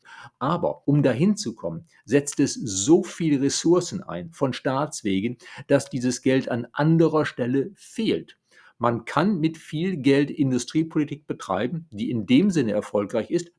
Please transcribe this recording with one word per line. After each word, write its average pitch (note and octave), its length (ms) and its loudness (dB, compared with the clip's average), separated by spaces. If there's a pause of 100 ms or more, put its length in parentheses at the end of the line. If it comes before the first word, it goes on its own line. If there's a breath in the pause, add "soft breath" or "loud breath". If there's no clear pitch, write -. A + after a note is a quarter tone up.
(380 loud breath)
Aber E3 480 -2
um D3 160 4
dahin C#3 360 2
zu - 180 -8
kommen, E2 300 -8 (180 soft breath)
setzt C#3+ 380 0
es C3 120 0
so C3+ 500 2
viele D3 380 -2
Ressourcen E3 640 0
ein E3+ 300 -10
von C3 180 -2
Staatswegen, B2 840 -4 (300 loud breath)
dass C#3 220 2
dieses B2 320 -2
Geld C3 280 2
an A#2+ 240 -4
anderer D#3 520 4
Stelle C3+ 500 -2
fehlt. G#2+ 600 -4 (420 soft breath)
Man A#2 260 0
kann F3+ 340 0
mit D#3+ 180 -2
viel F3+ 380 -6
Geld C#3 340 4
Industriepolitik C#3+ 960 -2
betreiben, B2 640 -4
die G#2+ 180 -6
in A2+ 160 -4
dem G3 240 6
Sinne C3 240 2
erfolgreich G#2 580 -2
ist, E3+ 280 -4